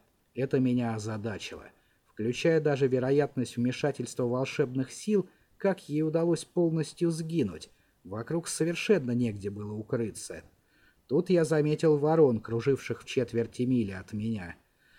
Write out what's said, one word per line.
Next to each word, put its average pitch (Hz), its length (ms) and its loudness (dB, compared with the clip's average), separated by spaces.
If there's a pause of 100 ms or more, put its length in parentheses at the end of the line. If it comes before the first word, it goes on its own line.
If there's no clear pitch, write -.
(340)
Это 135 260 0
меня 123 340 2
озадачило, 104 760 -6 (360)
включая 123 540 0
даже 143 280 2
вероятность 127 720 0
вмешательства 123 680 -2
волшебных 127 680 -2
сил, 202 380 0 (280)
как 190 300 -2
ей 151 160 0
удалось 165 420 2
полностью 165 640 0
сгинуть. 160 600 -2 (340)
Вокруг 117 440 -6
совершенно 165 640 -2
негде 107 380 -2
было 104 240 -10
укрыться. 107 720 -6 (640)
Тут 156 220 0
я 170 160 6
заметил 151 520 4
ворон, 143 440 6
круживших 117 600 -2
в - 40 -20
четверти 117 580 -2
мили 120 280 2
от 92 220 -12
меня. 104 440 -4 (420)